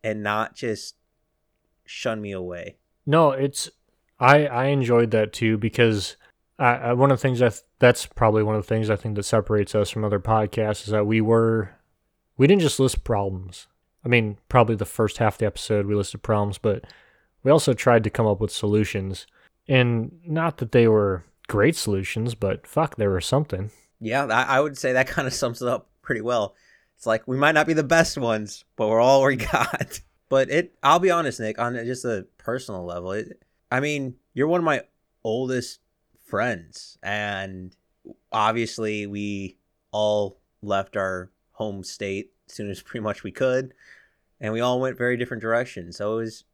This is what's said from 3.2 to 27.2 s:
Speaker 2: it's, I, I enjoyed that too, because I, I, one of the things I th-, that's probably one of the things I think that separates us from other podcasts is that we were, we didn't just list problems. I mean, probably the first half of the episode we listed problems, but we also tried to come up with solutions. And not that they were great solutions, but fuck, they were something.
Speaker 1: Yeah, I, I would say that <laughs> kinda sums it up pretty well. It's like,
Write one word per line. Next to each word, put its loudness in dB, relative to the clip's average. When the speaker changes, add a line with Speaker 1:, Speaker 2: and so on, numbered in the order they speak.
Speaker 2:
it's, -4
I, 6
I 0
enjoyed 2
that 2
too, 0
because 2
I, 4
I, -2
one 4
of 2
the -8
things 0
I 6
th-, -14
that's 6
probably 2
one 0
of -2
the -10
things 0
I 2
think -6
that -4
separates 0
us 2
from -4
other 0
podcasts -2
is -10
that 0
we 2
were, 2
we 6
didn't 6
just 0
list 0
problems. -4
I -4
mean, 2
probably 4
the -4
first -2
half 2
of -18
the 0
episode -2
we -2
listed -4
problems, 0
but -2
we 6
also 4
tried 4
to 0
come 0
up 0
with -2
solutions. -2
And 0
not -4
that -6
they 6
were 2
great 4
solutions, -4
but -4
fuck, -2
they 0
were 0
something. -2
Speaker 1:
Yeah, -2
I, 2
I 4
would -4
say -2
that 2
<laughs> -10
kinda -2
sums -4
it -4
up -6
pretty -4
well. -2
It's -20
like, -2